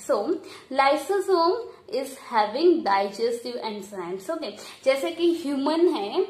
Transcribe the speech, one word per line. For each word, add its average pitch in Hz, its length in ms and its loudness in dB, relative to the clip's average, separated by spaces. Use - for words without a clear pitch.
So, 247 120 2
lysosome 339 760 2
is 269 180 -4
having 226 380 4
digestive 226 800 -2
enzymes। 196 680 -8
ओके, 311 200 -6
जैसे 277 260 2
कि 339 240 2
human 294 540 2
है 254 420 0